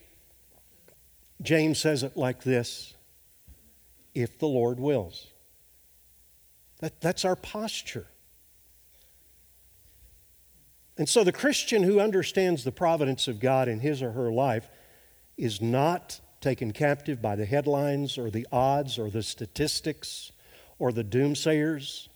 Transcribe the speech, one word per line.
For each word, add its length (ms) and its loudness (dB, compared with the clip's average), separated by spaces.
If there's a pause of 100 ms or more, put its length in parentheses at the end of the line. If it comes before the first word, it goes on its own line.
(1400)
James 360 4
says 260 2
it 120 -6
like 280 -2
this, 500 0 (1200)
"If 240 -4
the 80 -2
Lord 320 2
wills." 480 -2 (1500)
That, 220 -10
that's 240 0
our 120 2
posture. 680 -8 (3000)
And 120 0
so 160 6
the 80 4
Christian 500 2
who 180 6
understands 640 2
the 100 -4
providence 540 2
of 140 -4
God 260 4
in 140 -2
his 200 -2
or 120 -4
her 180 -2
life 400 0 (680)
is 240 -4
not 600 0 (200)
taken 320 -2
captive 480 -2
by 140 -2
the 100 -2
headlines 720 0
or 140 -6
the 220 -4
odds 460 0
or 120 -4
the 120 -4
statistics 1120 -6 (460)
or 140 0
the 120 -2
doomsayers. 1120 0